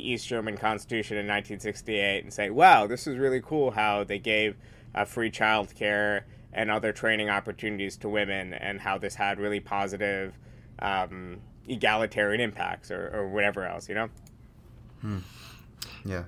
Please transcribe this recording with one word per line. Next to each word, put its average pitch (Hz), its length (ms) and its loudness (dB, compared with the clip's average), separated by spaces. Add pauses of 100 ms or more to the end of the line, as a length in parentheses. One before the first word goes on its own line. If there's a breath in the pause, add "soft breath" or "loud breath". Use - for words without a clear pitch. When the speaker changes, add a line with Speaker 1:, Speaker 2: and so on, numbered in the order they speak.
(120)
Speaker 1:
East 117 160 -4
German 110 280 -4
Constitution 107 640 -2
in 101 80 -4
nineteen 104 340 -2
sixty-eight 101 640 0
and 98 80 -14
say, 104 200 -2
"Wow, 139 340 10
this 120 220 -4
is 131 100 -4
really 131 240 2
cool 143 300 2
how 104 320 2
they 101 160 -4
gave, 107 380 2 (360 loud breath)
uh, 101 120 0
free 113 260 -2
childcare 104 880 2 (320 loud breath)
and 110 160 0
other 107 220 0
training 107 400 2
opportunities 101 640 -2
to 107 120 -6
women 98 440 0
and 98 260 -6
how 98 200 0
this 98 160 -4
had 101 240 0
really 104 200 0
positive, 98 760 -2 (460 loud breath)
um, 92 580 -4 (260)
egalitarian 110 720 2
impacts," 90 500 -4
or, 92 200 -6
or 101 180 -2
whatever 101 360 2
else, 87 240 -8
you 98 60 -4
know? 110 140 -2 (920)
Speaker 2:
Hmm. 104 160 -4 (880 loud breath)
Yeah. 90 220 -6